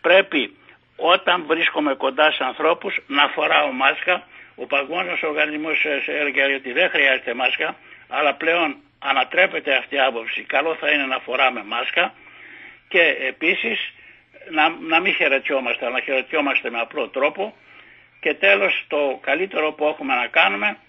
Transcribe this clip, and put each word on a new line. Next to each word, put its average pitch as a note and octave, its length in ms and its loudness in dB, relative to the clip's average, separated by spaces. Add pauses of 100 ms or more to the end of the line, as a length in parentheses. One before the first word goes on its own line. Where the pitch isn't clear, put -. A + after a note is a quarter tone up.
πρέπει E3+ 560 2 (400)
όταν F3 500 2
βρίσκομαι D#3 480 0
κοντά C3+ 380 2
σε C#3+ 120 -2
ανθρώπους D#3 640 -2
να C#3+ 220 2
φοράω D3+ 440 2
μάσκα. C#3+ 540 0 (280)
Ο B2+ 120 -12
παγκόσμιος D#3+ 560 -4
οργανισμός, D3+ 640 -2
ε, C#3+ 360 -2
έλεγε C#3+ 220 0 (120)
ότι C3 180 -8
δεν E3+ 180 2
χρειάζεται C3 440 2
μάσκα, B2+ 420 -2 (320)
αλλά C#3 260 0
πλέον D#3+ 420 0 (220)
ανατρέπεται C#3 800 0
αυτή B2 180 -6
η C#3 60 2
άποψη. A#2 420 -2
Καλό D3 380 0
θα D3 100 0
είναι C#3+ 160 0
να C3 120 -2
φοράμε B2+ 500 0
μάσκα A#2+ 460 -2 (760)
και F3+ 120 4 (280)
επίσης C#3 500 -2 (720)
να, D#3 180 2 (200)
να D#3+ 120 2
μην F#3+ 140 0
χαιρετιόμαστε, C3+ 720 0
αλλά A#2+ 80 -4
να B2+ 60 -2
χαιρετιόμαστε C3 680 -2
με A#2 80 -6
απλό A#2 300 -6
τρόπο. D#3+ 460 -2 (680)
Και D3+ 140 -2
τέλος, G3 540 2
το C#3+ 320 -2
καλύτερο D#3 520 -2
που D3+ 120 -4
έχουμε D3+ 300 0
να A#2+ 120 -2
κάνουμε G3 500 0 (120)